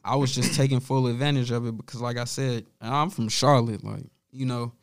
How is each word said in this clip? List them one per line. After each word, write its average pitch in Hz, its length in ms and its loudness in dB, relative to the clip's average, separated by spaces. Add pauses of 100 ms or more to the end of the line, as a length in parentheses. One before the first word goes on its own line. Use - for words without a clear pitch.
I 123 100 0
was 135 180 2
just 127 200 0
<clears throat> - 60 2
taking 135 200 4
full 131 280 0
advantage 127 440 0
of 120 140 -2
it 117 100 -4
because, 113 260 -12
like 120 160 -4
I 120 80 -4
said, 123 400 -4 (160)
I'm 143 280 0
from 113 200 -2
Charlotte. 117 540 4
Like, 104 220 -10 (260)
you 131 140 -6
know, 120 380 -4